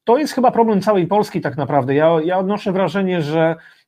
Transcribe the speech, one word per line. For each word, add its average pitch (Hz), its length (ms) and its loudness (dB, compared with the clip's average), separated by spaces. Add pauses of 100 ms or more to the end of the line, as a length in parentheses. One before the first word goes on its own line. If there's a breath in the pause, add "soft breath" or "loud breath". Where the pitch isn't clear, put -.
to 233 140 2
jest 302 160 -2
chyba 247 180 2
problem 220 300 2
całej 196 260 2
Polski 202 340 -2
tak 135 160 -6
naprawdę. 139 380 0
Ja, 160 280 4
ja 180 140 -2
odnoszę 196 340 -2
wrażenie, 180 500 -2
że, 160 340 0 (320 soft breath)